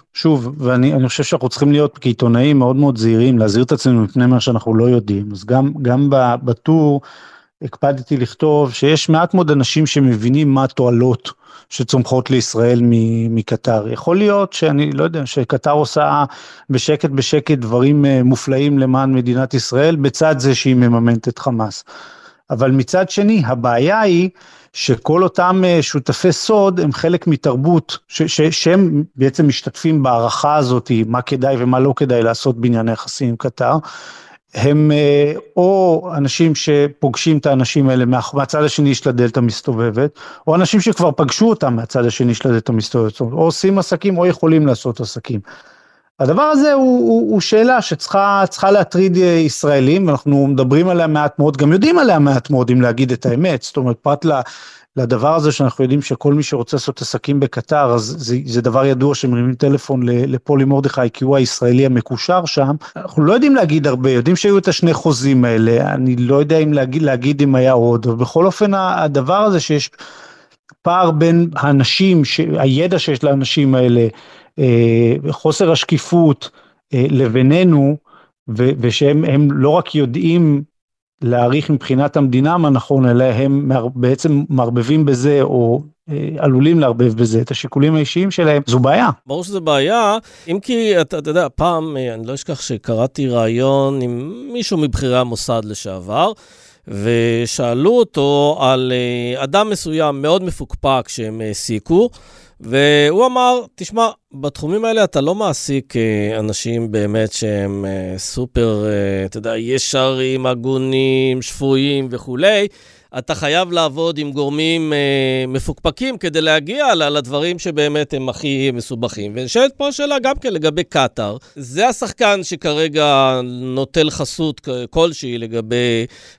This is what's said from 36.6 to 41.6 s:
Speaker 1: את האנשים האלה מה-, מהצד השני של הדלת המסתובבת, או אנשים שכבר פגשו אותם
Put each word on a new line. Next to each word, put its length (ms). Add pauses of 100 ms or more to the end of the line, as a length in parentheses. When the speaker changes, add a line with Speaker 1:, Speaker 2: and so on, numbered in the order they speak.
Speaker 1:
את 80
האנשים 420
האלה 160
מה-, 160 (140)
מהצד 300
השני 300
של 140
הדלת 280
המסתובבת, 840 (280)
או 80
אנשים 260
שכבר 300
פגשו 380
אותם 280